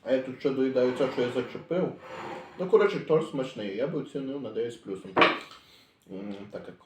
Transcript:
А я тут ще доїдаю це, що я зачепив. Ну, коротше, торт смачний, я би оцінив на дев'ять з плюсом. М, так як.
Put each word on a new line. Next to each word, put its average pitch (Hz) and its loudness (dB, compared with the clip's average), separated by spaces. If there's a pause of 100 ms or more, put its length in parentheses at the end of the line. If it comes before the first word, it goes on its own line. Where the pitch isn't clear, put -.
А 127 2
я 131 4
тут 127 -8
ще 139 2
доїдаю 127 4
це, 135 2
що 127 -2
я 123 2
зачепив. 143 -2 (680)
Ну, 180 -2
коротше, 202 6
торт 160 2
смачний, 110 -4
я 127 0
би 160 -4
оцінив 135 -8
на 110 -8
дев'ять 113 -2
з - -14
плюсом. 95 -10 (1000)
М, 101 -8 (160)
так 92 -10
як. 90 -16